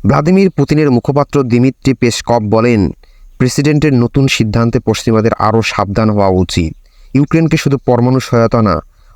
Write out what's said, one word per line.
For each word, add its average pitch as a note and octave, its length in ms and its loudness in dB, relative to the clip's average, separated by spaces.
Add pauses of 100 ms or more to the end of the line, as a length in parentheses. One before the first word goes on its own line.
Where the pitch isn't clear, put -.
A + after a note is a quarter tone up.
ভ্লাদিমির E3 440 2
পুতিনের D3 420 0
মুখপাত্র C#3 520 0
দিমিত্রি B2 500 0
পেসকভ A#2 500 -2
বলেন, A2 480 0 (460)
"প্রেসিডেন্টের D3 560 0
নতুন B2+ 340 0
সিদ্ধান্তে A#2 520 0
পশ্চিমাদের A2 540 0
আরও A2 280 0
সাবধান G#2 480 -2
হওয়া G2+ 180 0
উচিত। F#2 460 0 (400)
ইউক্রেনকে D#3+ 440 0
শুধু C#3 280 -2
পরমাণু B2 340 2
সহায়তা A#2 420 0
না, F2 200 0 (340)